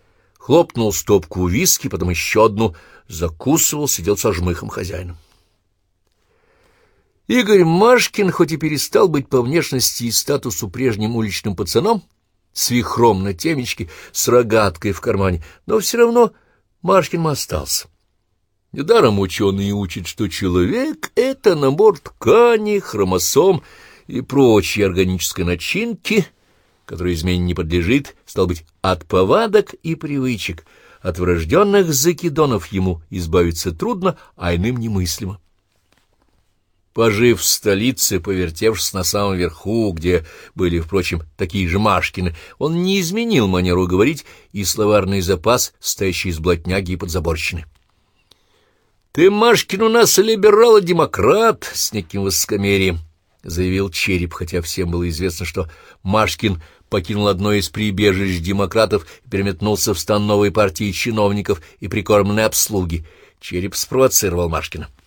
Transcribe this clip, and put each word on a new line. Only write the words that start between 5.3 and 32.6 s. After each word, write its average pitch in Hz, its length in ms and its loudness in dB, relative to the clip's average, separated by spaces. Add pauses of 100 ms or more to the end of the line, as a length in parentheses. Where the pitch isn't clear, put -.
Игорь 208 380 4
Машкин, 202 640 4
хоть 156 220 0
и 160 40 -4
перестал 156 520 0
быть 147 200 -2
по 127 140 2
внешности 131 600 -2
и 117 60 -4
статусу 120 600 -4
прежним 113 460 -2
уличным 107 380 -4
пацаном, 170 480 0 (520)
с - 160 -4
вихром 113 540 2
на 98 100 -4
темечке, 123 560 -6 (200)
с - 160 -4
рогаткой 110 680 2
в - 100 -8
кармане, 98 420 0 (220)
но 214 140 2
все 233 180 -2
равно 233 340 4 (480)
Машкиным 170 460 0
остался. - 640 -6 (840)
Недаром 151 460 0
ученые 98 540 -2
учат, 98 340 -6
что 104 220 -6
человек — 104 840 -2
это 254 420 2
набор 151 420 2
тканей, 214 840 2
хромосом 104 800 0 (460)
и 117 120 -6
прочей 113 640 4
органической 92 600 0
начинки, 190 840 -2 (580)
которая 87 300 -4
измене 87 300 0
не 87 100 0
подлежит, 87 600 -2 (120)
стало 92 200 -2
быть, 87 200 -6 (160)
от 92 240 -2
повадок 202 680 2
и 160 220 -8
привычек, 127 720 -6 (340)
от 87 180 -6
врожденных 147 760 2
закидонов 147 720 0